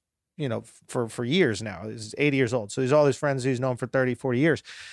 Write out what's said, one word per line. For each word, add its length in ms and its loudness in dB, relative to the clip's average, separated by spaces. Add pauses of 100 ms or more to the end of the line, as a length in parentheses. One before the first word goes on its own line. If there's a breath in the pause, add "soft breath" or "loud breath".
(380)
you 120 -4
know, 100 -2
f-, 280 -16
for, 220 -2
for 160 -6
years 360 2
now. 260 -8
He's 300 -12
eighty 200 2
years 160 2
old. 180 -4
So 100 -4
he's 120 2
all 120 6
his 120 4
friends 260 -2
he's 160 0
known 160 -2
for 120 -4
thirty, 280 0
forty 240 -2
years. 240 2 (300 loud breath)